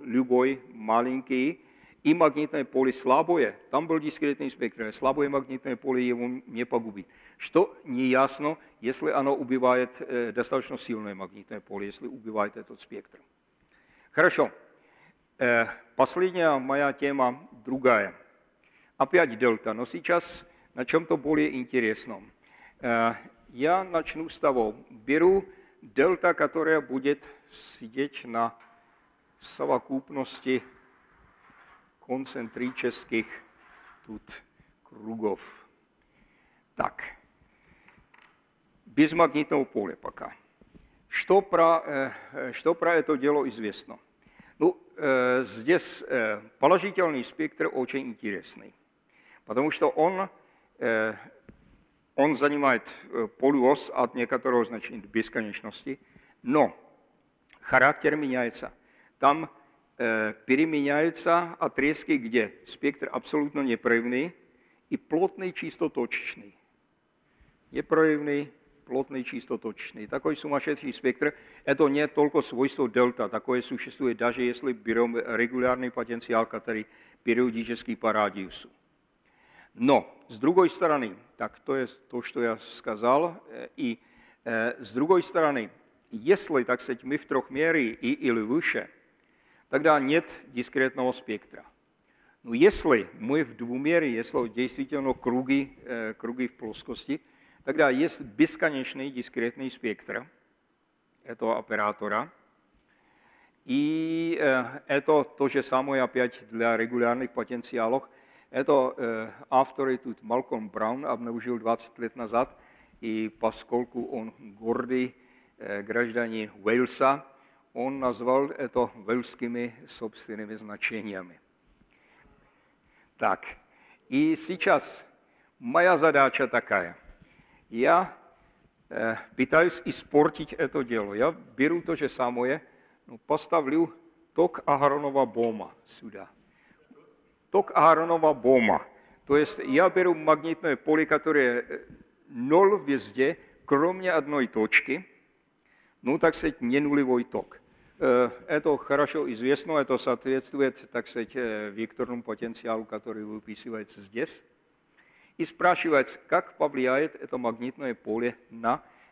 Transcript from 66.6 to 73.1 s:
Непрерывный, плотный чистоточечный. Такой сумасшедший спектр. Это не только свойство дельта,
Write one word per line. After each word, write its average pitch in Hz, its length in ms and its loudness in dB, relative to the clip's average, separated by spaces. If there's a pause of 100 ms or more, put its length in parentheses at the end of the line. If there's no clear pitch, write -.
Непрерывный, 147 800 0 (340)
плотный 131 380 -4
чистоточечный. 113 840 -10
Такой 143 280 -4
сумасшедший 143 580 -4
спектр. 139 400 0 (300)
Это 139 240 4
не 147 200 2
только 147 340 2
свойство 131 460 0
дельта, 123 420 2